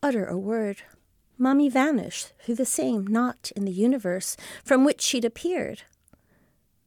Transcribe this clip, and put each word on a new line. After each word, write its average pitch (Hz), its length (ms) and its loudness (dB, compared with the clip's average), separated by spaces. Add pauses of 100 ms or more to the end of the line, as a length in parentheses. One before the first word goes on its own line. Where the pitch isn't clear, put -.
utter 240 240 0
a 175 120 -4
word, 208 440 -4 (560)
Mommy 277 300 4
vanished 269 720 0
through 233 160 -6
the 254 80 -2
same 233 420 -2
knot 233 500 -2
in 202 80 -2
the 196 80 -2
universe 196 640 0 (280)
from 262 200 6
which 294 160 2
she'd 233 240 0
appeared. 277 580 -4 (1040)